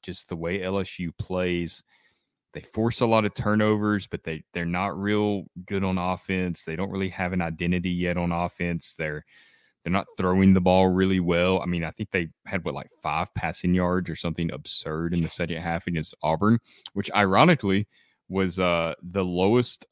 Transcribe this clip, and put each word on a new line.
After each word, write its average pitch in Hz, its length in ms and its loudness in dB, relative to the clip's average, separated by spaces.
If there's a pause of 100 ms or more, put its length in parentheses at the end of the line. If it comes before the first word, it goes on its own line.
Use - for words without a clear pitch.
Just - 280 -12
the 90 60 -8
way 87 280 -4
L 95 160 -2
S - 180 -6
U 87 140 -6
plays, 90 720 -4 (680)
they - 80 -12
force 113 400 -2
a 123 40 2
lot 110 200 4
of 101 100 -4
turnovers, 107 720 0
but - 160 -10
they, 80 200 -8 (100)
they're 85 120 -4
not 90 340 -2
real 104 460 0 (220)
good 98 160 -2
on 92 160 0
offense. 90 640 -2
They 80 120 -8
don't 98 140 -4
really 95 200 -4
have 90 240 -4
an 90 80 0
identity 87 500 -2
yet 87 260 -2
on 87 140 -2
offense. 87 640 -4
They're, 76 260 -6 (600)
they're 85 100 -2
not - 140 0 (100)
throwing 95 360 6
the 95 60 6
ball 92 300 6
really 95 320 2
well. 87 400 2
I - 40 -8
mean, 87 200 -4
I 82 60 -8
think - 200 -8
they 85 180 -2 (160)
had, 90 200 -4
what, 80 80 -4
like, 69 160 -8 (120)
five 80 320 -2
passing 85 400 -2
yards 90 360 0
or 80 60 -6
something 82 360 -4
absurd 80 600 -6
in 85 80 2
the 80 80 -2
second 80 320 -6
half 85 260 -4
against 82 340 -4
Auburn, 92 380 4 (340)
which 101 200 -6
ironically 104 760 4 (400)
was, 92 320 0
uh, 85 420 2
the 90 220 -2
lowest 95 680 2